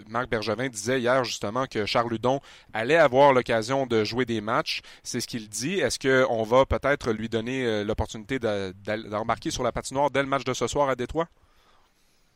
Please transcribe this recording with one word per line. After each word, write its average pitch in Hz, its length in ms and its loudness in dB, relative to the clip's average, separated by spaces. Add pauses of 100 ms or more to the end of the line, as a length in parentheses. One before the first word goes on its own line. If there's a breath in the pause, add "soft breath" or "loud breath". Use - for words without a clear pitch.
Marc 117 220 -4
Bergevin 110 400 -2
disait 120 320 -2
hier 123 240 2
justement 120 400 -6
que 107 200 -4
Charles 117 280 0
Hudon 123 260 0 (340 loud breath)
allait 120 220 0
avoir 139 380 8
l'occasion 123 540 0
de 110 180 2
jouer 113 180 -2
des 117 160 -2
matchs. 117 400 -2 (240 loud breath)
C'est - 160 -6
ce - 80 -6
qu'il 107 220 -8
dit. 139 320 -4
Est-ce 120 180 0
qu'on 127 440 2
va 123 220 6
peut-être 131 460 -2
lui 107 160 -4
donner, 117 380 -2
euh, 107 180 0
l'opportunité 110 560 -4
de, 101 320 -2
de, 107 380 -6
d'embarquer 113 420 -2
sur 127 120 -4
la 113 100 0
patinoire 135 380 -2
dès 135 100 2
le 135 80 -2
match 135 160 -2
de 127 80 -2
ce 120 140 -2
soir 143 200 0
à 131 80 0
Détroit ? 139 320 -4 (1080)